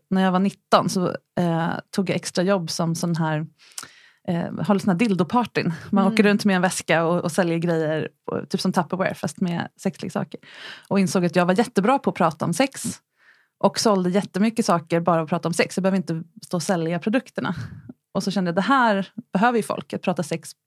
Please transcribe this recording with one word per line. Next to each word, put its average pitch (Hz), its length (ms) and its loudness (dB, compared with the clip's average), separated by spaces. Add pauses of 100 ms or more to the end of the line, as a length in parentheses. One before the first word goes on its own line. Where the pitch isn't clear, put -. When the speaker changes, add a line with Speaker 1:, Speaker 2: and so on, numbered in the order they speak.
(100)
Speaker 1:
när 190 120 2
jag 185 100 2
var 180 60 2
nitton 196 500 2
så, 180 200 0 (320)
eh, 165 280 0 (220)
tog 180 200 -2
jag - 60 0
extra 185 280 -2
jobb 185 260 0
som 165 240 -2
sån 170 220 -2
här, 156 300 -2 (800)
eh, 170 140 -2 (240)
håller 196 140 4
såna 196 120 2
här 170 60 2
dildopartyn. 190 760 0 (180)
Man 196 140 2
Speaker 2:
Mm. 208 100 4
Speaker 1:
åker 220 80 6
runt 208 220 4
med 196 120 4
en 180 60 2
väska 170 420 2
och, 175 200 0
och 170 80 -2
säljer 170 260 0
grejer, 160 500 0 (220)
och, - 180 -6
typ 190 120 -4
som 190 120 0
Tupperware, 180 420 -2
fast - 260 -8
med 170 360 -2
sexleksaker. - 640 -6 (480)
Och 196 120 2
insåg 180 240 2
att 175 120 0
jag 175 100 4
var 185 120 4
jättebra 233 400 2
på 196 120 0
att 180 60 -10
prata 170 280 0
om 170 100 -2
sex. - 460 -4 (580)
Och - 220 0
sålde 190 300 2
jättemycket 202 560 0
saker 170 340 2
bara 170 220 2
att 156 60 -6
prata 170 200 -2
om 170 60 -2
sex. - 220 -2
Jag 185 60 -2
behöver 190 140 2
inte 165 260 -4 (220)
stå - 120 -6
och 165 60 -2
sälja 170 360 -2
produkterna. 208 560 -2 (580)
Och 196 100 -2
så 196 80 -2
kände 180 180 0
jag, 170 60 -2
det 196 60 2
här 208 480 2 (240)
behöver 233 260 2
ju 202 40 0
folk, - 300 -6
att 202 100 -6
prata 180 200 -2
sex - 280 -8 (160)